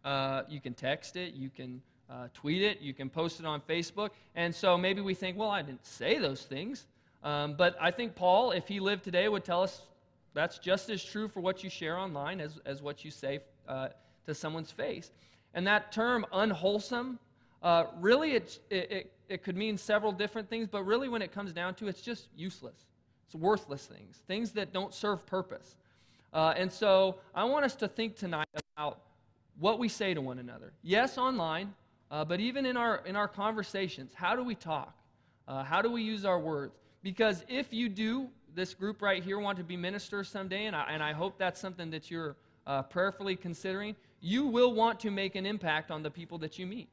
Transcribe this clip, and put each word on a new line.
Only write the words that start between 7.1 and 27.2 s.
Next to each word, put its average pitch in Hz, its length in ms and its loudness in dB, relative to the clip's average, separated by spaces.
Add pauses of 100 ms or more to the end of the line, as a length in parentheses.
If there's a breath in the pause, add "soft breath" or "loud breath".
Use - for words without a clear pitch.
Um, 147 340 -2
but 175 220 6
I 165 120 4
think 233 240 -4
Paul, 190 380 6
if 175 140 0
he 202 140 -4
lived 196 240 0
today, 185 240 2
would 202 160 0
tell 175 180 2
us 190 200 -2 (520)
that's 160 240 0
just 190 320 0
as 202 120 -2
true 214 260 -6
for 202 120 -8
what 185 240 -2
you 185 60 -8
share 165 260 -4
online 175 460 -4
as, 156 240 -8
as 139 160 -6
what 143 240 -8
you 151 40 -10
say, 139 300 -4 (260)
uh, 131 220 -4 (380 soft breath)
to 151 80 -4
someone's 156 360 -6
face. - 400 -6 (440 soft breath)
And 180 120 0
that 208 240 4
term, 233 400 2
unwholesome, 208 880 0 (440 soft breath)
uh, 170 220 6 (120)
really 262 360 6
it's, 196 360 0
it, 190 240 -2
it, - 200 -6 (180)
it 185 120 -4
could 180 140 -2
mean 208 220 0
several 208 340 2
different 208 380 -4
things, 226 180 -2
but 202 140 -2
really 233 260 2
when 226 140 -2
it 175 100 -6
comes 196 220 -6
down 180 220 -2
to 214 100 -8
it, - 20 -2
it's 185 140 -6
just - 340 -8
useless. 156 480 -10 (400)
It's - 100 -20
worthless 160 520 0
things, 95 400 -20
things 214 260 -4
that 202 220 -4
don't 190 180 -2
serve 208 320 0
purpose. - 520 -6 (580 soft breath)
Uh, 160 200 6
and 185 160 0
so 190 480 6 (160 loud breath)